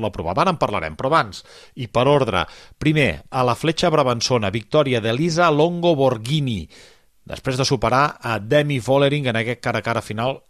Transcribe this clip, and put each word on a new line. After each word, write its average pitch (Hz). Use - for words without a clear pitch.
la 101
provava. 92
Ara 190
en 156
parlarem, 90
però 123
abans, 135
i 120
per 123
ordre, 127
primer, 151
a 131
la 117
fletxa 165
brabançona, 123
victòria 123
d'Elisa 156
Longo 170
Borghini, 127
després -
de 135
superar 127
a 117
Demi 143
Vollering 139
en 113
aquest 113
cara 113
a -
cara 113
final, 117